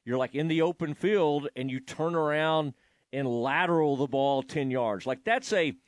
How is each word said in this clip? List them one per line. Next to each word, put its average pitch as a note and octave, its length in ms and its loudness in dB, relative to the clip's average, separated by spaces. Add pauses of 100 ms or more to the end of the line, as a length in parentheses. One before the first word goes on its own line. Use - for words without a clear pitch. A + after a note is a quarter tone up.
you're, B2 140 0
like, B2+ 160 -2
in D#3 120 0
the D#3+ 140 2
open E3 320 -2
field, D3+ 640 0
and C3 160 -4
you C3 80 -4
turn D#3+ 340 -4
around D#3 640 0 (360)
and C3+ 160 -2
lateral D3 720 2
the C#3 100 0
ball C3+ 360 0
ten C3+ 260 -4
yards. A#2 380 -2
Like, C3 160 -4
that's A#3+ 280 0
a, E3 220 2 (140)